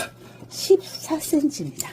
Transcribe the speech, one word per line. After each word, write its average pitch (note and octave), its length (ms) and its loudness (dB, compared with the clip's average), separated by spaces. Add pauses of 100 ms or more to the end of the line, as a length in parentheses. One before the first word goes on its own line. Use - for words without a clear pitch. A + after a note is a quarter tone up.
(480)
십사 - 680 2
센치입니다. C#4 760 0